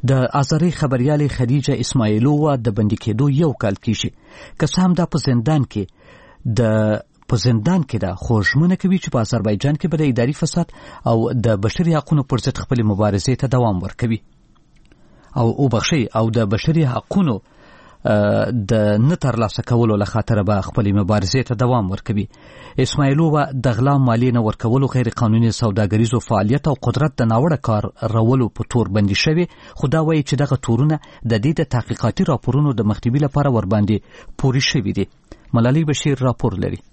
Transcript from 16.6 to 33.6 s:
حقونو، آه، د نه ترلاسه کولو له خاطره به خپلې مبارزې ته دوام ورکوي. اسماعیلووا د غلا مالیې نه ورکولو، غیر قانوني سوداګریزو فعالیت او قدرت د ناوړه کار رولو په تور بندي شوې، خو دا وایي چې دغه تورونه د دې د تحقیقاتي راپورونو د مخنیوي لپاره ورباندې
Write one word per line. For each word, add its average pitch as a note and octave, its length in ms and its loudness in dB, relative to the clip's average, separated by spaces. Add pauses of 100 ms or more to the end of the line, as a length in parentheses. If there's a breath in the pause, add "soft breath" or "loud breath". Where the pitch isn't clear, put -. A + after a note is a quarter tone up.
حقونو، B2+ 540 -2 (600 loud breath)
آه، G#2 440 2 (260)
د - 20 2 (240)
نه C#3+ 280 2
ترلاسه A2+ 460 -2
کولو A#2 260 2
له G2+ 80 0
خاطره G#2 380 -2
به G2+ 260 0
خپلې G2+ 220 0 (100)
مبارزې G#2 480 0
ته B2 60 -2
دوام A#2 360 0
ورکوي. G2 360 -4 (580 loud breath)
اسماعیلووا D3 580 2 (220)
د A#2+ 140 0
غلا C#3 200 2
مالیې B2 380 2
نه A#2+ 100 2
ورکولو، A#2+ 480 0
غیر B2 140 2 (120)
قانوني A2+ 300 4
سوداګریزو G#2+ 800 0
فعالیت A2 400 0
او C#3 60 0 (140)
قدرت D3 320 0
د A#2 120 2
ناوړه C3+ 260 2 (100)
کار G#2+ 220 -2 (260)
رولو A#2 320 2
په - 220 -8
تور A2 180 0
بندي G2+ 260 0
شوې، D#3+ 320 0 (300 loud breath)
خو D#3 100 -4
دا D#3+ 160 0
وایي D#3 200 0
چې - 120 -2
دغه C3+ 220 0
تورونه D3 440 0 (260 loud breath)
د A2+ 60 0 (120)
دې D#3 160 2
د - 40 0
تحقیقاتي A#2+ 600 -2
راپورونو C#3 480 0
د G#2+ 200 0
مخنیوي B2 340 -2
لپاره C#3+ 240 0
ورباندې G#2 460 2 (440 loud breath)